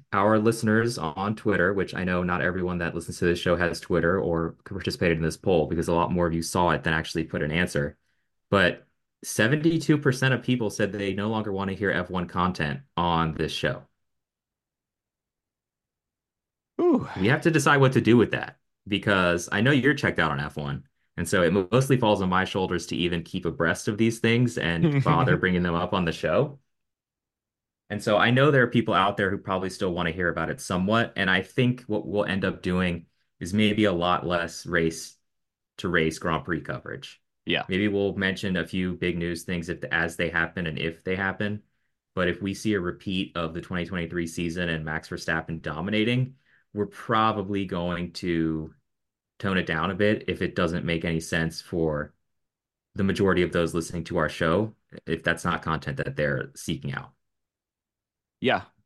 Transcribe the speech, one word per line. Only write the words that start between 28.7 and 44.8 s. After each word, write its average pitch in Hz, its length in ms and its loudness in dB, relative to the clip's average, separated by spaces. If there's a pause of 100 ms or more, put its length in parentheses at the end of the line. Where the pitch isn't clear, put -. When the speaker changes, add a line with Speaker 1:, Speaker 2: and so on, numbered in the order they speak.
Speaker 1:
out 95 240 4
there 98 120 2
who 98 80 -4
probably 95 320 -4
still 92 240 -4
want 85 140 -2
to 80 60 -2
hear 87 160 0
about 82 200 -2
it - 100 -6
somewhat. 98 560 0
And 95 140 0
I 92 120 4
think 123 420 0
what 104 220 -4
we'll 98 200 0
end 95 180 -2
up 92 180 -2
doing 90 440 -2 (340)
is 90 140 -8
maybe 107 320 4
a 98 80 2
lot 87 340 0
less 85 380 -4
race 82 500 -2 (640)
to 101 100 -6
race 80 320 0
Grand 80 240 -2
Prix 78 180 -4
coverage. - 600 -12 (240)
Speaker 2:
Yeah. - 240 -2
Speaker 1:
Maybe 98 180 0
we'll 98 280 0
mention 95 420 -2
a 82 100 -4
few 90 280 -4
big 87 220 -2
news 85 260 -4
things 87 260 -6
if, 82 160 -8
as 82 320 -2
they 85 120 -2
happen 82 380 -2
and 78 100 -6
if - 260 -6
they 92 120 -2
happen. 101 480 -4 (500)
But 90 140 0
if 87 140 -2
we 98 120 -4
see 107 200 -2
a 101 60 0
repeat 92 580 -6
of 82 160 -6
the 85 80 -8
twenty 87 240 -4
twenty-three 85 420 -6
season 87 420 -4
and 80 140 -4